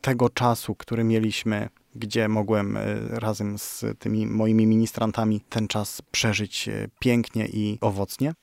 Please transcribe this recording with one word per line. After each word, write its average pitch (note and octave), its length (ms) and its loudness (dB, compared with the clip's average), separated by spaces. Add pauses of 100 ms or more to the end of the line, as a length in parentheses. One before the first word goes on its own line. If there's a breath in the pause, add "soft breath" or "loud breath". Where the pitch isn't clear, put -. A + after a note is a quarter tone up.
Tego B2 280 2
czasu, A#2+ 460 0
który A2+ 300 -4
mieliśmy, A2 640 0 (260)
gdzie A2+ 340 0
mogłem, G#2 480 0
e, G#2 80 -2 (240)
razem G#2+ 500 -4
z - 260 -10 (140)
tymi G#2+ 280 -2
moimi A2 400 4
ministrantami A2 840 2
ten G#2+ 200 -2
czas - 420 -6
przeżyć, G#2 580 -2
e, G#2 200 -4 (120)
pięknie A#2 460 2
i G#2 340 -2
owocnie. G#2 520 0 (100)